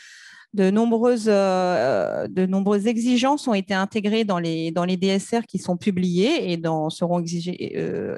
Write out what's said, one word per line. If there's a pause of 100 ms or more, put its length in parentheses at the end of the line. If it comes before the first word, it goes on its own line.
(540)
de
nombreuses,
euh,
de
nombreuses
exigences
ont
été
intégrées
dans
les,
dans
les
D
S
R
qui
sont
publiées
et
dans,
seront
exigées,
euh,